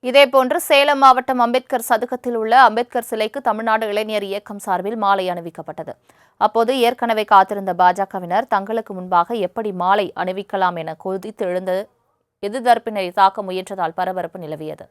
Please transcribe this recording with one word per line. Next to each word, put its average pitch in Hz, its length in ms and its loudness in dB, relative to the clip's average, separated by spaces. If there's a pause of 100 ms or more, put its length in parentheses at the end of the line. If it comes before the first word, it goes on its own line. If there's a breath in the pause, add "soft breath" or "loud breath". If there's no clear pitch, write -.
இதேபோன்று, 262 500 4
சேலம் 285 420 2
மாவட்டம் 254 400 6
அம்பேத்கர் 240 500 0
சதுக்கத்தில் 240 460 -2
உள்ள 226 280 4
அம்பேத்கர் 240 400 2
சிலைக்கு 226 380 -6
தமிழ்நாடு 226 480 -2
இளைஞர் 214 360 -2
இயக்கம் 202 340 -8
சார்பில் 196 380 -4
மாலை 196 320 0
அணிவிக்கப்பட்டது. 165 640 -10 (440 soft breath)
அப்போது, 226 420 0
ஏற்கனவே 233 460 0
காத்திருந்த 196 540 4
பாஜகவினர் 185 680 0
தங்களுக்கு 220 480 -4
முன்பாக 185 400 0
எப்படி 208 380 -4
மாலை 185 440 0
அணிவிக்கலாம் 185 600 -4
என 160 160 -8
கொதித்து 190 520 -8
எழுந்து 185 420 -4 (580)
எதிர்த்தரப்பினரை 226 680 -2
தாக்க 196 300 2
முயன்றதால் 185 520 -6
பரபரப்பு 185 440 -6
நிலவியது. 156 520 -12